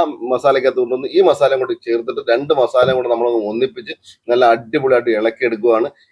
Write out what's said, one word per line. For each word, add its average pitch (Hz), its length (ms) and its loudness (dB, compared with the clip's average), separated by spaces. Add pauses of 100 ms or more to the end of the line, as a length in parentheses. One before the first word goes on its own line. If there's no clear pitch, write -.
(320)
മസാലയ്ക്കകത്ത് 127 480 0
കൊണ്ടുവന്ന് 123 280 -4
ഈ 156 140 0
മസാല 139 340 2
കൂടി 127 300 -4
ചേർത്തിട്ട് 117 460 -4
രണ്ട് 143 220 0
മസാലയും 127 440 2
കൂടെ 123 120 -4
നമ്മളൊന്ന് 117 400 0
ഒന്നിപ്പിച്ച് 123 460 -6 (340)
നല്ല 123 160 4
അടിപൊളിയായിട്ട് 120 640 2
ഇളക്കിയെടുക്കുവാണ്. 113 800 0 (220)